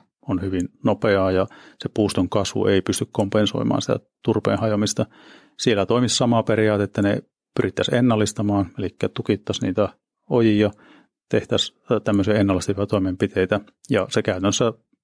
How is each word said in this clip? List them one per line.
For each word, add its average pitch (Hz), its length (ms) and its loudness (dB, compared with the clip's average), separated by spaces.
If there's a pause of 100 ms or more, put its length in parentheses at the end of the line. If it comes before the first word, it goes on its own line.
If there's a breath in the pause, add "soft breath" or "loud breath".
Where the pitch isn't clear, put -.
(280)
on 92 140 -2
hyvin 95 280 -4 (140)
nopeaa, 98 480 2
ja 92 160 2 (320 loud breath)
se - 140 -8
puuston 98 360 0
kasvu 101 360 -2
ei 98 160 4
pysty 104 300 -4
kompensoimaan 107 680 0
sitä 113 180 -2 (240)
turpeen 104 360 0
hajoamista. 107 460 -2 (540 soft breath)
Siellä 101 260 2
toimisi 120 300 0
sama 117 280 2
periaate, 107 400 2
että 98 180 -4
ne 101 200 0 (340)
pyrittäisiin - 420 -2
ennallistamaan, 104 680 0 (100)
eli 95 180 -6 (180)
tukittaisiin - 540 -4
niitä 95 220 0 (400)
ojia, 107 420 4 (580 soft breath)
tehtäisiin, - 500 -2 (120)
ää, 110 80 2
tämmöisiä 104 340 0
ennallistavia 98 520 0
toimenpiteitä, 95 720 -2 (300)
ja 101 200 0
se 110 120 0
käytännössä 104 520 0 (300)